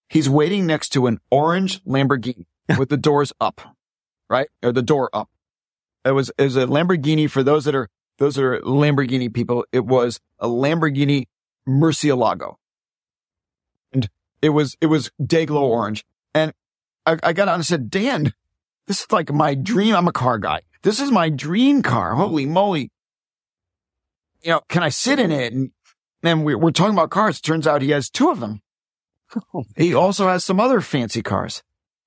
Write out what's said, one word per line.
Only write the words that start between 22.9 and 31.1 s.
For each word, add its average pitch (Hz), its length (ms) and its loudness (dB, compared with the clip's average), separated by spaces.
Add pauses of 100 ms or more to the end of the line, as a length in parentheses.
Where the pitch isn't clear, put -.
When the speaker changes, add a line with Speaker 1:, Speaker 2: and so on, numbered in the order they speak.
Speaker 1:
You 165 80 -6
know, 160 180 2
can 175 140 0
I 156 60 0
sit 269 300 0
in 196 120 2
it?" 123 220 -4
And 131 180 -4 (520)
then 165 220 2
we, 147 100 0
we're 160 160 2
talking 202 240 2
about 165 160 2
cars. 202 300 0
Turns 156 260 -2
out 147 160 2
he 139 80 0
has 143 200 -2
two 311 200 2
of 226 100 -4
them. 107 220 -8 (680)
Speaker 2:
<laughs> - 460 -10
Speaker 1:
He 165 180 2
also 185 340 2
has 180 160 0
some 190 160 0
other 247 200 2
fancy 120 420 -4